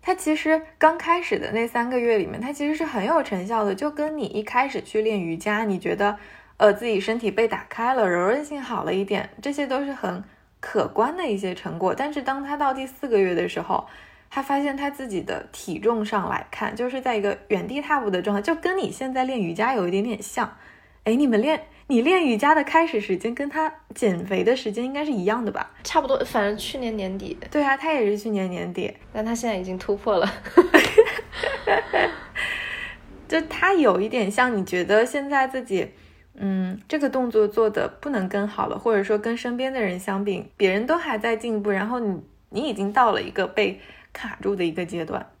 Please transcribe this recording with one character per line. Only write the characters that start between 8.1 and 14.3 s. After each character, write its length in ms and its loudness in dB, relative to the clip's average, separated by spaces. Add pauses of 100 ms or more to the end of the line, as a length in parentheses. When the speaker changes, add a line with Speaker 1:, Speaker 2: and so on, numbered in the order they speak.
Speaker 1:
韧 160 2
性 200 -8
好 220 -4
了 100 -2
一 100 2
点， 240 -2 (140)
这 100 -2
些 140 -2
都 180 -2
是 80 -6
很 320 -6 (360)
可 280 0
观 260 2
的 160 -4
一 60 0
些 180 -4
成 240 -8
果。 160 0
但 160 -2
是 120 -6
当 200 -4
他 140 -6
到 160 2
第 140 -6
四 200 -12
个 120 2
月 160 4
的 120 0
时 140 -4
候， 260 -2 (440)